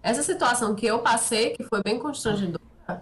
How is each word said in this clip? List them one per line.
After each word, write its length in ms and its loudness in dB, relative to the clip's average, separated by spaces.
essa 220 0
situação 520 2
que 100 -4
eu 140 4
passei, 520 2
que 120 -8
foi 200 0
bem 160 0
constrangedora, 640 -2